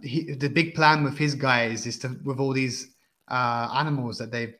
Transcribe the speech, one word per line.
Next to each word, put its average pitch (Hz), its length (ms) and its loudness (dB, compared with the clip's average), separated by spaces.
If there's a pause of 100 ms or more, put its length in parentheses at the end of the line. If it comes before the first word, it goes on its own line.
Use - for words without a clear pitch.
he, 147 320 -4
the 135 160 -2
big 165 240 2
plan 151 280 6
with 139 140 0
his 147 180 0
guys 120 520 0
is 117 140 -8
to, 127 220 -6
with 139 160 -4
all 135 140 0
these, 131 360 -2 (400)
uh, 120 460 0
animals 135 440 -2
that 113 120 -8
they've, 117 300 -6